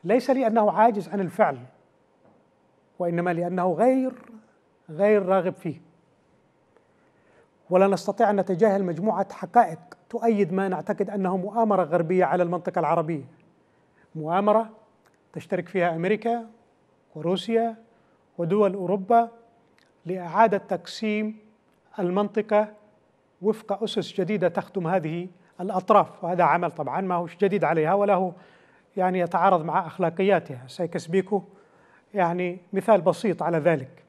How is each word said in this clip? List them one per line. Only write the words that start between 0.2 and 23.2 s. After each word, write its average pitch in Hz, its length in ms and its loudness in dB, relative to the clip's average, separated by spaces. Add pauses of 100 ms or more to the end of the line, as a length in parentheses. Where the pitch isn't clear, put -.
لأنه 226 420 2
عاجز 202 380 2
عن 202 100 -4
الفعل، 170 380 0 (1400)
وإنما 175 340 -2
لأنه 175 400 -2
غير، 254 400 0 (760)
غير 196 360 2
راغب 180 280 0
فيه. - 280 -10 (1900)
ولا 185 180 4
نستطيع 196 420 0
أن 208 60 0
نتجاهل 196 480 0
مجموعة 180 500 -4
حقائق 180 460 0 (300)
تؤيد 208 440 0
ما 190 140 0
نعتقد 185 420 -4
أنه 190 280 -2
مؤامرة 202 460 0
غربية 170 420 2
على 180 180 0
المنطقة 175 360 -4
العربية، 160 440 -2 (920)
مؤامرة 202 540 2 (640)
تشترك 175 340 -6
فيها 170 280 0
أمريكا 214 500 -2 (680)
وروسيا 220 600 -2 (640)
ودول 190 360 2
أوروبا 202 560 0 (760)
لإعادة 185 520 0
تقسيم 208 800 -4 (640)
المنطقة 208 720 0 (680)